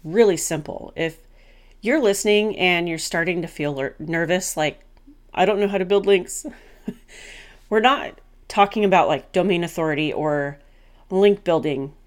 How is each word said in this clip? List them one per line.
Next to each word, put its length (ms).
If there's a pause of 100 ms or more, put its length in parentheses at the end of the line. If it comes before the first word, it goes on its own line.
really 320
simple. 580
If 240 (600)
you're 200
listening 560
and 320
you're 100
starting 440
to 60
feel 260
ler-, 240
nervous, 580
like, 240 (540)
"I 100
don't 140
know 100
how 100
to 60
build 220
links," 400 (400)
<laughs> 80 (720)
we're 120
not 400 (260)
talking 380
about, 240
like, 240
domain 320
authority 480
or 460 (520)
link 340
building 480 (140)